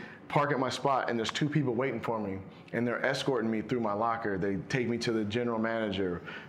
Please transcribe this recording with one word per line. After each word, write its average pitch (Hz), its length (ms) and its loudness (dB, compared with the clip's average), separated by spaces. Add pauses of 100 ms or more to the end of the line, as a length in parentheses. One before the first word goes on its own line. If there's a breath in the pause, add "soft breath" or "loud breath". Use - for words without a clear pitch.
(280 loud breath)
park 143 240 2
at 135 80 2
my 127 100 2
spot, 131 400 2
and 117 80 0
there's 110 140 0
two - 160 0
people 139 260 2
waiting 120 280 0
for 113 180 -2
me, 98 200 -4 (340 loud breath)
and 117 120 2
they're 117 200 0
escorting 127 440 2
me 110 120 0
through 120 180 0
my 110 140 0
locker. 110 440 0
They 98 200 0 (100)
take 123 220 0
me 117 80 0
to 117 160 0
the 110 100 2
general 117 360 0
manager, 101 640 0 (260 loud breath)